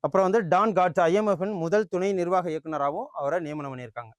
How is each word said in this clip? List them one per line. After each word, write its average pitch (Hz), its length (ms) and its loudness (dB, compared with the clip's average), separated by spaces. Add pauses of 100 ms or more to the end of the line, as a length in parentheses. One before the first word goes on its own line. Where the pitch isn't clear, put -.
அப்புறம் 190 220 2
வந்து 196 220 2
டான் 196 240 4
காட்ஸ் 180 280 2
ஐ 170 140 4
எம் 214 120 2
எஃப்-இன் 196 280 -2
முதல் 175 340 0
துணை 190 240 -2
நிர்வாக 180 380 0
இயக்குனராகவும் 143 600 -4
அவரை 151 280 -2
நியமனம் 147 320 -8
பண்ணியிருக்காங்க. 120 460 -12